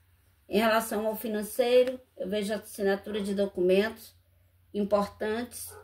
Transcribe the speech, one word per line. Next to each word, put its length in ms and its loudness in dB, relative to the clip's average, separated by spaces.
Em 100 0
relação 480 2
ao 120 -2
financeiro, 840 2
eu 140 -6
vejo 240 -2
a 40 -2
assinatura 640 -2
de 140 -2
documentos 800 0
importantes 1120 -4